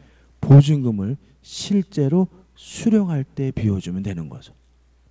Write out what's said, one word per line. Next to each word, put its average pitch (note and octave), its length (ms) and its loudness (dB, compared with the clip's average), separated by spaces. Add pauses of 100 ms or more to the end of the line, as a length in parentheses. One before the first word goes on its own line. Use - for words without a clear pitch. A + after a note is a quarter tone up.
(420)
보증금을 C3+ 720 4 (280)
실제로 F3 840 -2 (280)
수령할 G3 680 -2
때 C3+ 280 -6
비워주면 F#2+ 520 -4
되는 E2+ 260 -8
거죠. - 240 -20 (580)